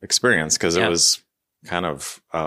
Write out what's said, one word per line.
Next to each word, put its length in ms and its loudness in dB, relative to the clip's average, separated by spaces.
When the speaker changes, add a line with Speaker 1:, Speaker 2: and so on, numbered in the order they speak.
Speaker 1:
experience 560 0
'cause 200 0
it 40 4
Speaker 2:
Yeah. 80 2
Speaker 1:
was 340 2
kind 180 -4
of 380 -8
a, 140 -2